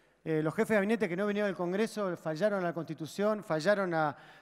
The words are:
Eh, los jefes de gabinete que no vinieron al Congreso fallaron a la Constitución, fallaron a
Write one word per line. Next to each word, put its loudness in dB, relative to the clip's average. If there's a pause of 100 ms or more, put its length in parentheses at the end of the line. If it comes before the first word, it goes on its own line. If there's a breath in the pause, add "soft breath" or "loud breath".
(240 soft breath)
Eh, 0
los 0
jefes 0
de 4
gabinete 2
que -2
no 0
vinieron 0
al -4
Congreso -2
fallaron 0
a -2
la 0
Constitución, -4
fallaron 2
a 2 (240 loud breath)